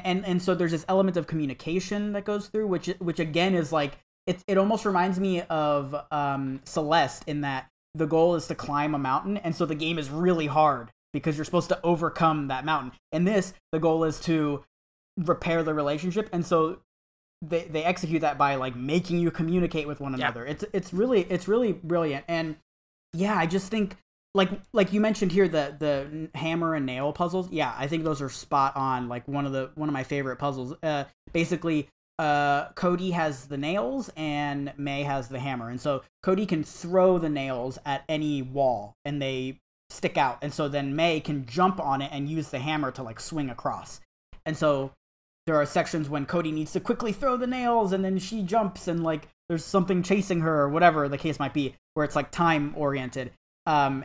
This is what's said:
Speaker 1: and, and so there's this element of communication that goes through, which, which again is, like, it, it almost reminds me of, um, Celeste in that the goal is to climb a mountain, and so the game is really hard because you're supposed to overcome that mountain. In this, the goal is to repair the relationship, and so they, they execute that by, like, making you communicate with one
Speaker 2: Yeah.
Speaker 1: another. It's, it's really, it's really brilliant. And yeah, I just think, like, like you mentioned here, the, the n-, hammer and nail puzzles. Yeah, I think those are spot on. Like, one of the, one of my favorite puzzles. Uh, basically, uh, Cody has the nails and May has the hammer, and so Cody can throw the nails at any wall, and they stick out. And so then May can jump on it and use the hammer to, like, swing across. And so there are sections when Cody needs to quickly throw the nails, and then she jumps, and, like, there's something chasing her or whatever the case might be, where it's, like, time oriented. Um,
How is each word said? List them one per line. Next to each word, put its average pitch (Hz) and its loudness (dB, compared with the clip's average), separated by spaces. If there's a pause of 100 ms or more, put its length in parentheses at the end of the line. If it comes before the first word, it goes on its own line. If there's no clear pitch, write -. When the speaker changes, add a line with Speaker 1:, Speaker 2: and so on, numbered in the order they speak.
Speaker 1:
and, 185 0
and 180 2
so 185 2
there's 175 0
this 156 -2
element 185 4
of 156 -2
communication 180 -4
that 202 -4
goes 208 -4
through, 214 -2
which, 180 -2 (120)
which 170 -2
again 170 2
is, 165 2
like, 147 0 (280)
it, 180 -2
it 190 4
almost 214 4
reminds 185 2
me 185 0
of, 147 0 (160)
um, 139 -2
Celeste 151 0
in 147 -2
that 135 -4 (280)
the 160 2
goal 165 6
is 147 -4
to 156 -4
climb 147 -2
a 143 -2
mountain, 151 0
and 165 -2
so 170 2
the 156 -2
game 160 -2
is 139 -6
really 165 2
hard 139 4 (220)
because 147 -2
you're 151 -4
supposed 175 0
to 180 2
overcome 160 2
that 131 -2
mountain. 143 0 (200)
In 175 2
this, 190 2 (180)
the 160 0
goal 160 4
is 156 -2
to 151 0 (540)
repair 165 0
the 156 0
relationship, 156 0
and 175 -2
so 165 2 (600)
they, 165 -2
they 156 -4
execute 165 0
that 147 0
by, 139 4
like, 131 -4
making 170 0
you 170 2
communicate 170 0
with 147 -8
one 139 -6
Speaker 2:
Yeah. 135 -2
Speaker 1:
another. 120 -4
It's, 156 -6
it's 190 -4
really, 214 4
it's 180 -2
really 220 2
brilliant. 160 -2
And 165 -4 (560)
yeah, 196 0
I 165 4
just 190 -2
think, 208 -2 (400)
like, 190 4 (240)
like 190 4
you 208 2
mentioned 208 2
here, 190 6
the, 151 0
the 143 0
n-, 156 -8
hammer 160 0
and 139 -2
nail 131 -2
puzzles. 175 -2
Yeah, 139 0
I 135 -2
think 165 -2
those 151 0
are 135 -4
spot 139 0
on. 131 0
Like, 120 -8
one 143 -2
of 135 -4
the, 135 -4
one 151 -4
of 147 0
my 131 -2
favorite 135 -4
puzzles. 135 -4
Uh, 147 -2 (280)
basically, 165 0 (280)
uh, 147 2
Cody 180 0
has 156 0
the 139 -6
nails 214 -2
and 147 -2
May 143 -4
has 139 -2
the 131 -8
hammer, 127 -4
and 123 -8
so 139 0 (220)
Cody 190 2
can 156 0
throw 180 4
the 160 0
nails 131 -2
at 139 -2
any 151 0
wall, 127 -2 (100)
and 143 -2
they 131 -4 (320)
stick - -2
out. 131 0
And 143 -6
so 151 -2
then 139 -4
May 160 2
can 147 -4
jump 180 2
on 139 0
it 139 -6
and 143 -6
use 156 -4
the 143 -6
hammer 147 -2
to, 135 -10
like, 113 -12
swing 143 -6
across. - -8 (440)
And 156 -4
so 139 2 (540)
there 160 2
are 147 6
sections 160 -2
when 143 -2
Cody 170 -2
needs 156 -4
to 185 0
quickly 226 -2
throw 254 0
the 247 -2
nails, 240 2
and 190 0
then 190 0
she 214 -4
jumps, 202 0
and, 170 0
like, 160 -2 (200)
there's 165 -2
something 185 2
chasing 190 0
her 160 2
or 139 4
whatever 156 6
the 139 -2
case 151 -4
might 139 -4
be, 139 -2 (180)
where 151 0
it's, - -2
like, 143 -2
time 160 2
oriented. 135 -4 (360)
Um, 139 4